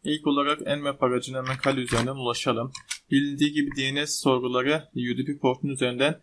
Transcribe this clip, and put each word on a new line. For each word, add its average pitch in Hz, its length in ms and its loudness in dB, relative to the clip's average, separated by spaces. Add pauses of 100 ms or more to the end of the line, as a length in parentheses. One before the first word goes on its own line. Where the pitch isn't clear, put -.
İlk 151 240 -2
olarak 143 340 2
Nmap 143 420 -2
aracına 123 340 0
hemen 131 200 -4
Kali 135 240 0
üzerinden 120 340 0
ulaşalım. 120 560 -2 (400)
Bilindiği 143 400 2
gibi 147 260 0
D 135 180 0
N 147 120 -2
S - 60 -4
sorguları 127 840 2
U 123 220 -2
D 139 80 -2
P 143 120 -4
portun 135 320 2
üzerinden 131 540 0